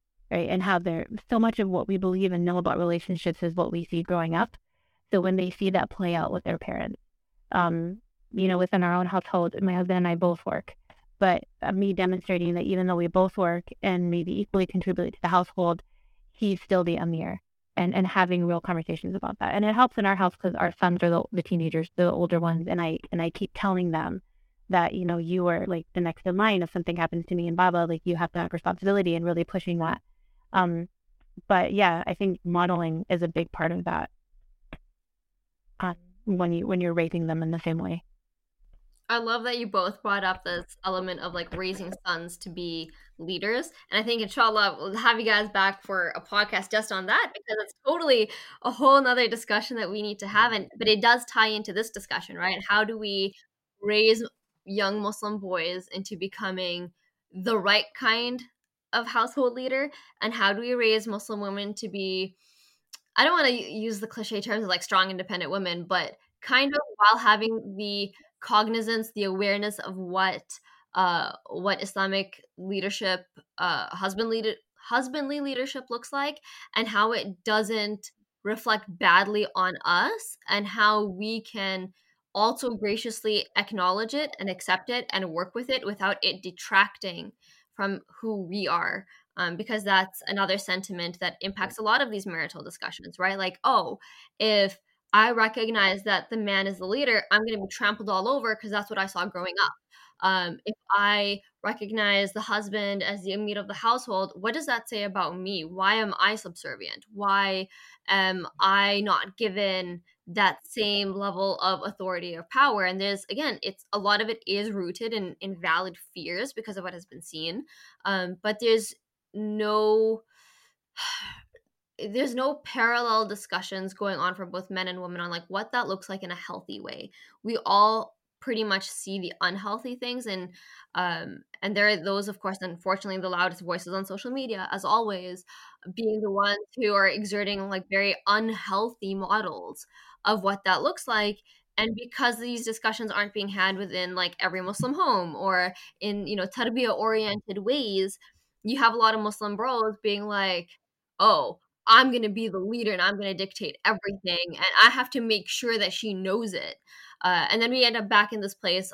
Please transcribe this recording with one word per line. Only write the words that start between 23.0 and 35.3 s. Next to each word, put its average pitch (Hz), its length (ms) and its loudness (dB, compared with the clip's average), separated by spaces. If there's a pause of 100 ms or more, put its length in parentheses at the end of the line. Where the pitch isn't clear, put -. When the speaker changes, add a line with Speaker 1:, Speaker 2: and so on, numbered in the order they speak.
Speaker 1:
and 170 100 -2
I 165 80 -2
keep - 240 -6
telling 180 380 0
them 170 300 -4 (480)
that, 175 240 4
you 180 100 -4
know, 170 140 0
you 175 300 0
are, 170 180 0
like, 170 280 -4
the 180 60 0
next 170 260 -4
in 185 120 0
line. 208 240 4
If 165 100 -6
something 175 240 -4
happens 170 300 -2
to 185 80 -4
me 175 140 -2
and 170 80 -2
Baba, 175 320 4
like, 165 160 -4
you 175 120 0
have 170 160 -2
to 175 80 -4
have 170 140 -4
responsibility, 185 600 0
and 170 100 -2
really 170 200 0
pushing 175 340 -2
that. 165 220 -2 (520)
Um, 175 360 2 (600)
but 185 260 4
yeah, 180 320 4
I 180 80 -2
think 190 300 0
modeling 175 680 0
is 175 120 0
a 170 60 0
big 165 240 -4
part 165 200 -2
of 175 120 -6
that, 170 260 -4 (1700)